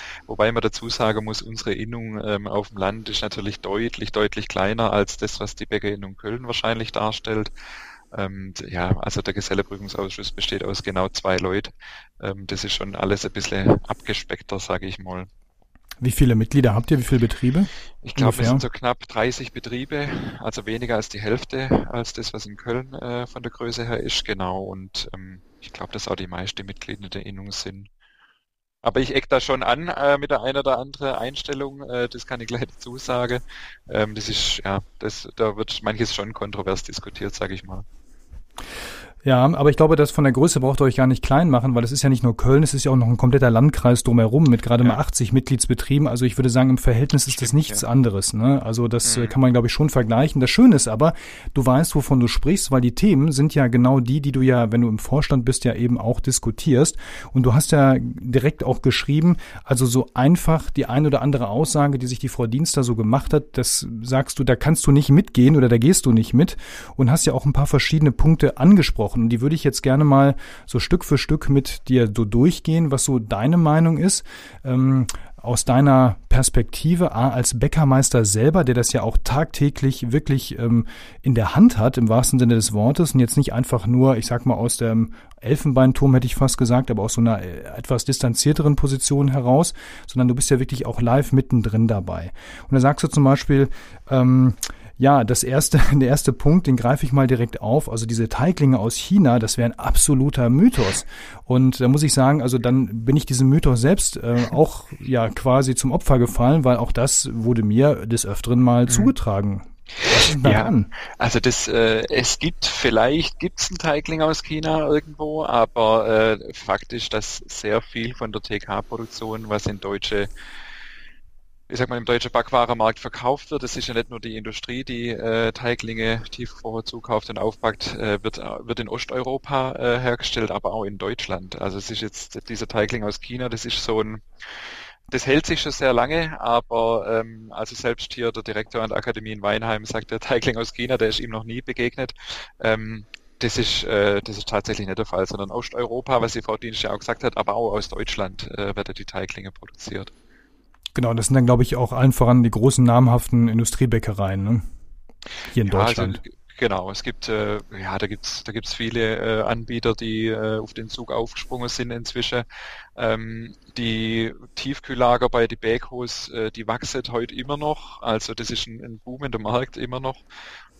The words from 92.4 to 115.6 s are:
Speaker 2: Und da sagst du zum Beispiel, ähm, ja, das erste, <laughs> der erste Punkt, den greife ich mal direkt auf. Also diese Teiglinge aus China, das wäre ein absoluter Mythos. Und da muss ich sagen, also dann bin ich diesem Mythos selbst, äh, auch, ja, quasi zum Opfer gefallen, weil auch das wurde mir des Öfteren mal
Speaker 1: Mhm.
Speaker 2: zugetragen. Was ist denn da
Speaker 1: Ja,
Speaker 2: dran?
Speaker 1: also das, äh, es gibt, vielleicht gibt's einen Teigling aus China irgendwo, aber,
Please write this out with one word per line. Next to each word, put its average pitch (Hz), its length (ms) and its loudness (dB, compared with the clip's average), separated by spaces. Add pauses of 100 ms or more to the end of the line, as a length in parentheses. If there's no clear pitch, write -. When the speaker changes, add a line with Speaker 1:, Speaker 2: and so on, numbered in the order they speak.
Speaker 2:
Und 139 60 2
da 131 60 6
sagst 139 240 4
du 151 40 -2
zum 147 160 4
Beispiel, 139 440 4 (420)
ähm, 127 440 6 (440)
ja, 135 260 6
das 117 180 0
erste, 135 360 2
<laughs> - 140 8
der 135 160 4
erste 139 240 2
Punkt, 170 340 4
den 131 100 4
greife 127 280 0
ich 123 80 -2
mal 135 140 4
direkt 120 340 0
auf. 127 300 0
Also 113 160 -6
diese 113 220 -2
Teiglinge 139 500 2
aus 113 180 -2
China, 147 420 4
das 110 200 -2
wäre 117 120 0
ein - 80 -10
absoluter 135 720 2
Mythos. 135 540 4 (400)
Und 127 360 4
da 123 80 4
muss 147 140 4
ich 147 120 2
sagen, 139 280 4
also 123 160 0
dann 113 460 0
bin 135 120 4
ich - 100 0
diesem 131 220 4
Mythos 135 320 4
selbst, 156 360 2
äh, 120 340 0
auch, - 340 2 (140)
ja, 123 300 0
quasi 131 460 2
zum 123 180 0
Opfer 139 260 4
gefallen, 123 460 4
weil 123 120 4
auch 117 160 -2
das - 400 0
wurde 113 300 0
mir 113 440 4
des 113 200 -2
Öfteren 120 340 0
mal 123 260 6
Speaker 1:
Mhm. - 20 -6
Speaker 2:
zugetragen. 101 720 2 (460)
Was - 180 4
ist 156 80 -2
denn 135 80 -2
da 110 120 4
Speaker 1:
Ja, - 0 -
Speaker 2:
dran? 110 380 2 (260)
Speaker 1:
also 117 220 0
das, 120 280 0
äh, 113 420 2
es 123 280 -2
gibt, - 280 -4
vielleicht 123 720 0
gibt's - 320 -6
einen - 80 -8
Teigling 160 440 -2
aus 156 200 0
China 156 440 -4
irgendwo, 151 580 -4
aber, 113 960 2